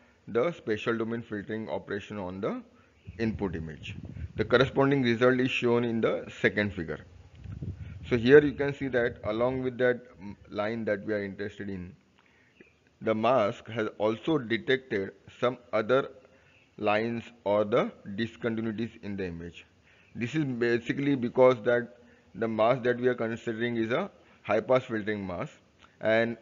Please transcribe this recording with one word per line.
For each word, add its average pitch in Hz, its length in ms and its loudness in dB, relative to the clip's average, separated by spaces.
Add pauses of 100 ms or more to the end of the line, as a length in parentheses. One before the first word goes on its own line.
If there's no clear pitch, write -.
(280)
the 127 240 0
spatial 113 440 -4
domain 113 260 -4
filtering 110 460 -8
operation 98 500 -6
on 92 220 -8
the 127 220 -4 (560)
input 104 380 -2
image. 80 400 -10 (400)
The 107 80 -2
corresponding 135 580 4
result 123 380 4
is 127 100 0
shown 120 320 2
in 113 180 0
the - 300 -2 (100)
second 104 320 2
figure. 78 280 -8 (1080)
So 127 80 2
here 127 280 10
you 139 80 0
can 139 220 -4
see 139 140 -6
that 120 360 0
along 123 400 -2
with 123 140 -4
that, 123 240 2 (180)
mm, 101 160 -14 (140)
line 107 340 -4
that 104 200 -2
we 107 100 -2
are 101 100 -2
interested 98 440 -10
in, 92 280 -10 (1040)
the 110 140 0
mask 110 520 2
has 110 220 -4 (100)
also 113 400 0
detected 110 720 -2 (300)
some 127 180 0 (140)
other 117 380 2 (680)
lines 110 460 0 (180)
or 104 220 4
the 139 260 2 (240)
discontinuities 113 880 -4
in 101 140 -8
the 95 100 -4
image. 85 400 -12 (480)
This 117 220 -4
is 156 80 0
basically 127 720 0
because 127 480 6
that 120 340 0 (380)
the 113 100 -2
mask 113 380 4
that 120 160 0
we 123 80 2
are 123 60 4
considering 117 640 -4
is 110 140 0
a 175 180 -2 (340)
high 110 180 0
pass 127 240 2
filtering 104 420 -4
mask, 92 260 -8 (480)
and 113 420 2